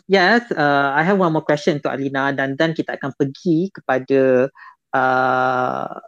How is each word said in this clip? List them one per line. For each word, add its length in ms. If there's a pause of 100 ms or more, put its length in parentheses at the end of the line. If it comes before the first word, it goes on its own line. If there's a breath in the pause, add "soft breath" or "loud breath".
yes, 480
uh, 400
I 80
have 160
one 160
more 80
question 400
untuk 80
Alina 400
dan, 240
dan 160
kita 240
akan 160
pergi 560
kepada, 800 (480 loud breath)
uh, 1120